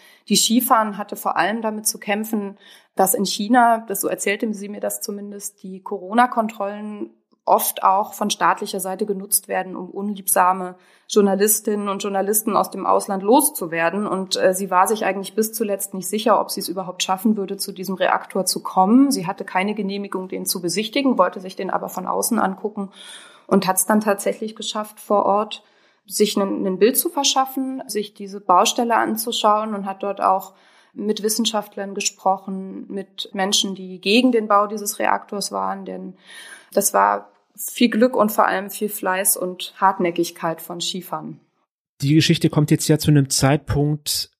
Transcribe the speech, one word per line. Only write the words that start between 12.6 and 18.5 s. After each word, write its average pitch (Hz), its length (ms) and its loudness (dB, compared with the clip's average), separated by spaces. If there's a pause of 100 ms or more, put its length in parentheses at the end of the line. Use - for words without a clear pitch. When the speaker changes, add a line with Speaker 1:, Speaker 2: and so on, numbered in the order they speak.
Speaker 1:
dem 196 140 -10
Ausland 196 380 2
loszuwerden. 190 840 2
Und, 190 300 -4
äh, 185 160 4
sie 185 180 -4
war 185 160 6
sich 220 200 -2
eigentlich 190 280 -6
bis 220 200 0
zuletzt 202 400 -4
nicht 185 140 -8
sicher, 214 340 2
ob - 80 -6
sie - 100 -6
es - 80 -6
überhaupt 180 340 -6
schaffen 208 360 0
würde, 196 180 -6
zu 196 160 -8
diesem 190 220 -6
Reaktor - 500 0
zu - 180 -4